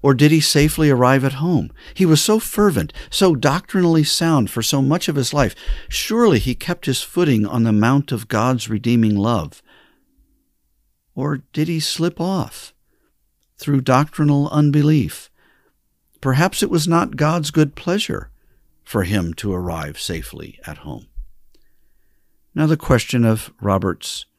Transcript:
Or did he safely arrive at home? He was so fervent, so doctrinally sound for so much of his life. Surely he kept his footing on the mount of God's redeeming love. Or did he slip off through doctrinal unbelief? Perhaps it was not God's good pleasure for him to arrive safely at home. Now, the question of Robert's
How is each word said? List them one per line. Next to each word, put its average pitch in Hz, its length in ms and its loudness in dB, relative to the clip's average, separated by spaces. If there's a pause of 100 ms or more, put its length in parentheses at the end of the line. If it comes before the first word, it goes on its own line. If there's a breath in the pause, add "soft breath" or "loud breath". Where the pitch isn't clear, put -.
Or 143 100 4
did 147 180 6
he 160 100 4
safely 151 500 2
arrive 127 340 4
at 135 100 -2
home? 143 380 -2 (220 loud breath)
He 190 100 0
was 156 160 4
so 220 180 2
fervent, 185 540 0 (180 loud breath)
so 185 240 2
doctrinally 160 720 2
sound 151 460 0
for 117 100 -6
so 139 220 -2
much 151 260 0
of 151 80 -4
his 131 160 -2
life. 139 220 0 (340 loud breath)
Surely 214 500 2
he 113 160 -2
kept - 300 -8
his 131 160 -2
footing 135 460 0
on 117 160 -2
the 113 100 2
mount 123 400 2
of 113 160 -6
God's 117 400 -2
redeeming 113 480 0
love. 101 460 -2 (1500 soft breath)
Or 143 240 -4 (140)
did 160 160 -2
he 160 120 -2
slip 170 400 -4
off 180 540 -6 (840)
through 139 240 0
doctrinal 143 680 2
unbelief? 147 800 2 (920)
Perhaps 143 420 0
it 196 80 -2
was 160 160 0
not 170 300 0
God's 151 340 0
good 151 240 2
pleasure - 560 -6 (540)
for 101 200 -2
him 90 300 -2
to 98 200 -6
arrive 82 440 -6
safely - 680 -12
at 78 120 -14
home. - 280 -16 (1500)
Now, 156 120 0
the 156 100 2
question 123 480 0
of 113 360 0
Robert's 98 680 -4 (120)